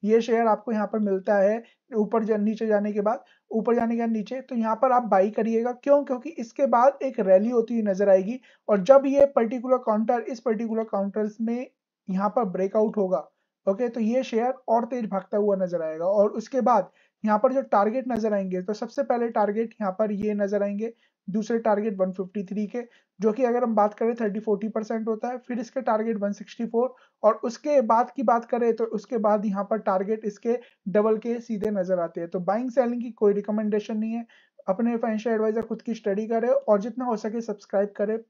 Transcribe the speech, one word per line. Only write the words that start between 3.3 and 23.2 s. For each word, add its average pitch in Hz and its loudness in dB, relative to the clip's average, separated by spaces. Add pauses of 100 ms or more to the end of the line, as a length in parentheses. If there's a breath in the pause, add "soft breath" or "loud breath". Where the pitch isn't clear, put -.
ऊपर 226 0
जाने 233 0
के 233 -2
बाद 233 0
नीचे, 220 -4
तो 262 -12
यहाँ 220 0
पर 254 2
आप 247 2
बाई 202 4
करिएगा। 226 0
क्यों? 285 2
क्योंकि 247 -6
इसके 269 -4
बाद 240 4
एक 262 -4
रैली 190 6
होती 233 0
हुई 226 0
नजर 202 2
आएगी, 196 4 (280 soft breath)
और 208 4
जब 269 8
ये 277 4
पर्टिकुलर 247 0
काउंटर, 233 0
इस 233 -8
पर्टिकुलर 220 -2
काउंटर्स 208 -4
में 233 -4 (420)
यहाँ 190 -2
पर 226 0
ब्रेकआउट 196 0
होगा, 185 -2 (380)
ओके, 202 -2
तो 233 -6
ये 226 0
शेयर 247 -2 (140)
और 233 2
तेज 240 -6
भागता 190 -4
हुआ 208 2
नजर 175 -2
आएगा। 160 -6
और 202 2
उसके 240 -4
बाद 214 2 (340 soft breath)
यहाँ 214 2
पर 262 2
जो 269 0
टारगेट 220 0
नजर 220 4
आएंगे, 185 -2
तो 196 -6
सबसे 233 -6
पहले 240 0
टारगेट 220 0
यहाँ 196 -2
पर 214 0
ये 208 -2
नजर 202 0
आएंगे, 202 -4 (340)
दूसरे 220 -2
टारगेट 214 0
वन 185 0
फिफ्टी 190 -8
थ्री 202 -4
के, 240 -8 (380 soft breath)